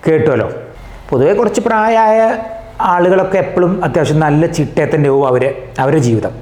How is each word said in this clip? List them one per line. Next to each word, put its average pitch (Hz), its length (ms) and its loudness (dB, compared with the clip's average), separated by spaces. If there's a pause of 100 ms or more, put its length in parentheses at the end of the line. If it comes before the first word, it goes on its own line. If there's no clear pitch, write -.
കേട്ടുവല്ലോ. 135 420 2 (600)
പൊതുവെ 143 300 2
കുറച്ച് 214 260 0
പ്രായമായ 220 540 2 (760)
ആളുകളൊക്കെ 185 500 2
എപ്പോഴും 180 280 0 (140)
അത്യാവശ്യം 151 400 0
നല്ല 151 200 2 (100)
ചിട്ടയെ 147 380 -2
തന്നെ 139 180 2
ആവും 139 180 2
അവര്, 127 200 0 (320)
അവരുടെ 143 260 2
ജീവിതം. 107 340 -2